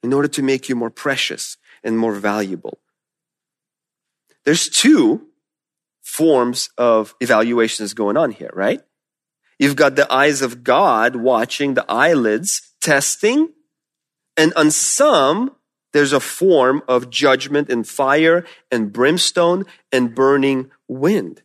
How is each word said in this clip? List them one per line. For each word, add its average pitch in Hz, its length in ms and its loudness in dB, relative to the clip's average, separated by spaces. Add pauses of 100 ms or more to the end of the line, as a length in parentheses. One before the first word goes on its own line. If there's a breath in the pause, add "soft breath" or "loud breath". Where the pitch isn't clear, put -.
in 123 100 -4
order 143 160 0
to 143 140 -4
make 135 260 -2
you 127 80 -2
more 117 140 -4
precious - 640 -6 (260 soft breath)
and 113 160 -2
more 113 160 -2
valuable. 101 640 -6 (1700)
There's 156 240 0
two 135 580 2 (720)
forms 127 760 0
of 113 440 0
evaluations 113 760 0
going 107 220 -2
on 147 160 0
here, 76 200 -16
right? 107 300 -4 (760)
You've 139 180 2
got 143 180 2
the 143 180 0
eyes 135 300 2
of 120 220 -8
God 127 520 2
watching, 123 580 -2
the 123 140 -2
eyelids 131 920 0
testing, 226 680 0 (880)
and 160 180 2
on 156 180 2
some, 214 840 0 (380)
there's 147 200 2
a 139 80 2
form 147 680 0
of 123 200 0
judgment 139 640 0
and 117 160 -2
fire 160 580 0 (260 loud breath)
and 110 220 -4
brimstone 170 720 0 (280 soft breath)
and 123 220 0
burning 135 560 0 (180 soft breath)
wind. 131 560 -4